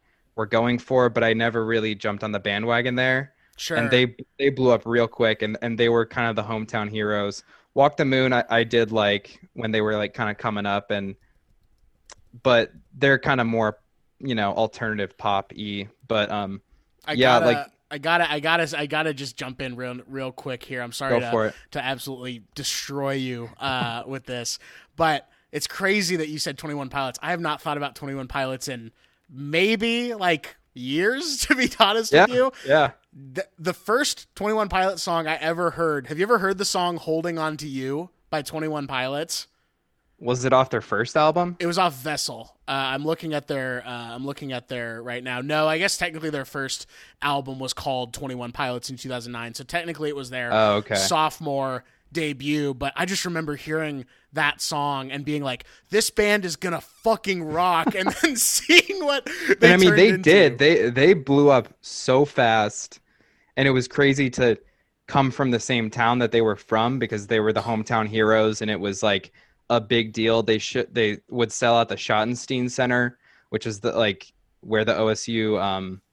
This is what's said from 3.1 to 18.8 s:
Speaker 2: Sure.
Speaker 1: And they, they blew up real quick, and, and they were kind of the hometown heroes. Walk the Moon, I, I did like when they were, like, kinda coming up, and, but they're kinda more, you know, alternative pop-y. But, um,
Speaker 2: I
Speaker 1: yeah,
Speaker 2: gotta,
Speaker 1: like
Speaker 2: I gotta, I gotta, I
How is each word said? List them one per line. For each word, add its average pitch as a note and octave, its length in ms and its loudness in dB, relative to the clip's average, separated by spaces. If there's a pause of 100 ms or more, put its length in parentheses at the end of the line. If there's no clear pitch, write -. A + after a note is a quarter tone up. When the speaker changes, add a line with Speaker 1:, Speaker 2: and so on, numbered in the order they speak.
Speaker 2:
Sure. - 180 -4
Speaker 1:
And A#2 120 0
they, B2 260 4 (220)
they C#3 120 2
blew C3 220 2
up A2+ 140 2
real A#2 220 2
quick, A2 340 0
and, G#2+ 220 -4
and A#2 160 -4
they A#2 100 4
were A#2 160 2
kind A#2 240 -2
of A2 60 -4
the A2 80 -2
hometown A2 460 -4
heroes. G#2 540 -2 (300)
Walk C#3+ 240 4
the D#3 80 2
Moon, C3 280 2
I, A#2+ 160 2
I A#2 140 2
did A2+ 280 2
like G#2 480 0 (140)
when A2+ 180 -6
they A2 100 0
were, G#2+ 140 0
like, G#2 180 -4
kinda G#2+ 220 -4
coming G#2 320 -4
up, G2+ 240 -2
and, G2 240 -4 (1300)
but A#2+ 280 4 (220)
they're C#3 240 4
kinda C3 260 2
more, A2+ 360 0 (400)
you C3 160 -4
know, G2+ 180 0
alternative G#2+ 640 -2
pop-y. G2+ 680 -4 (200)
But, G#2 220 0
um, G2 320 -6 (440)
Speaker 2:
I D3+ 80 -6
Speaker 1:
yeah, B2 260 6
Speaker 2:
gotta, A2 60 2
Speaker 1:
like A#2+ 220 2 (220)
Speaker 2:
I D3 80 -10
gotta, D#3+ 340 0
I D3+ 80 -2
gotta, D#3+ 400 0
I D3+ 60 -4